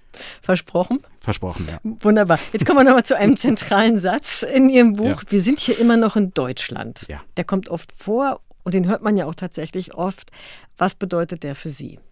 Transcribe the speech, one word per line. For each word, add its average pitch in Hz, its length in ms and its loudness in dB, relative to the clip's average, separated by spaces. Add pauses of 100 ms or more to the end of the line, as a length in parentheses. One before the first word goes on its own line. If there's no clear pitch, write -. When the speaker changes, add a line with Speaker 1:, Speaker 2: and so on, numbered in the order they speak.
(420)
Speaker 1:
Versprochen? 180 580 -2 (200)
Speaker 2:
Versprochen, 90 500 -6
ja. 82 140 -12
Speaker 1:
Wunderbar. 208 560 2 (140)
Jetzt 220 120 -2
kommen 294 140 4
wir 262 40 8
nochmal 262 220 6
zu 262 120 0
einem 208 200 4
zentralen 226 600 2
Satz 185 460 -2
in 262 260 4
Ihrem 240 240 6
Buch. 220 300 -2
Speaker 2:
Ja. - 60 -16
Speaker 1:
"Wir 202 120 4
sind 240 180 0
hier - 200 -2
immer 233 180 4
noch 220 180 2
in 196 180 0
Deutschland." - 760 -6
Speaker 2:
Ja. - 140 -12 (160)
Speaker 1:
Der 165 80 -4
kommt 190 240 -4
oft - 280 -8
vor 254 440 -2 (220)
und 180 120 -4
den 180 120 2
hört 208 140 -2
man 208 160 0
ja 170 80 -2
auch 160 100 -8
tatsächlich 175 600 -10
oft. 185 340 -6 (480)
Was 185 180 0
bedeutet 175 480 -4
der 143 120 -8
für - 140 -12
Sie? 139 300 -14 (120)